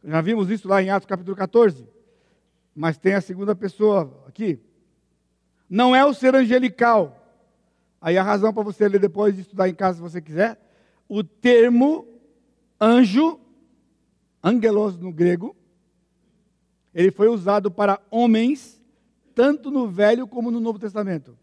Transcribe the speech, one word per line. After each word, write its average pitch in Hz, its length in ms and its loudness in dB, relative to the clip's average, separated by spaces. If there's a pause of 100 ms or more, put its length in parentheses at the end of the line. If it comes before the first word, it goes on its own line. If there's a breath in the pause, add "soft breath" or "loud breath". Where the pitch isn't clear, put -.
Já 160 200 -4
vimos 202 260 -2
isso 208 180 -6
lá 196 160 0
em 190 60 -4
Atos 196 180 -4
capítulo 185 300 -10
quatorze. 190 500 0 (880)
Mas 156 220 -4
tem 190 160 -2
a 196 80 -2
segunda 196 340 -8
pessoa 196 720 -4
aqui. 165 320 -6 (1080)
Não 247 260 2
é 269 120 6
o 285 80 0
ser 262 200 2
angelical. 233 1000 0 (640)
Aí 165 160 -2
a 190 60 2
razão 208 300 -2
para 214 100 -6
você 208 260 -2
ler 196 100 0
depois 202 380 0
e 190 60 -14
estudar 185 260 -4
em 175 60 -4
casa, 185 220 -2
se 165 60 -18
você 170 200 -12
quiser. 165 360 -4 (480)
O 208 160 -6
termo 247 840 2 (720)
anjo, 240 580 2 (1040)
angelos 208 560 -2
no 180 140 -14
grego, 175 420 -2 (1400)
ele 175 160 2
foi 202 180 0
usado 202 420 -2
para 202 300 -2 (100)
homens, 233 720 0 (520)
tanto 269 360 0
no 262 160 -2
Velho 208 400 0
como 240 240 -8
no 233 100 -6
Novo 226 180 -6
Testamento. 190 640 -8